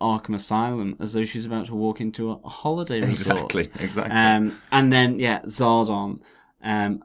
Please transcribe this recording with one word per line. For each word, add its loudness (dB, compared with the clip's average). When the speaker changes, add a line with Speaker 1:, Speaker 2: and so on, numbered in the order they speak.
Speaker 1:
Arkham -2
Asylum -2
as -6
though 0
she's -6
about -6
to -8
walk -2
into -4
a, -8
a -18
holiday -4
resort. -2
Speaker 2:
Exactly, -4
exactly. -4
Speaker 1:
Um, 4
and 6
then, 4
yeah, 0
Zordon, 2
um, 0